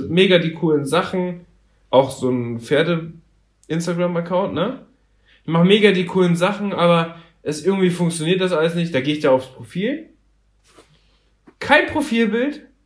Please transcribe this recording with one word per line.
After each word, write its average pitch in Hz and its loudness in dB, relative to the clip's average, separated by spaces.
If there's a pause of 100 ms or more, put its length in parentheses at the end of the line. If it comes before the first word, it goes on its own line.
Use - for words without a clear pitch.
mega 175 4
die 160 -2
coolen 151 0
Sachen. 180 -4 (420)
Auch 131 4
so - -4
ein 120 -4
Pferde-Instagram-Account, 170 -4
ne? 202 -4 (600)
Ich - -12
mache 165 4
mega 202 6
die 180 0
coolen 180 2
Sachen, 202 -2
aber 170 2 (260)
es, 151 -6
irgendwie 190 2
funktioniert 170 -2
das 180 -2
alles 165 0
nicht. 170 -4
Da 131 0
gehe 147 -2
ich 151 -6
da 147 2
aufs 131 2
Profil. 220 -8 (1500)
Kein 302 2
Profilbild. 233 -2 (240)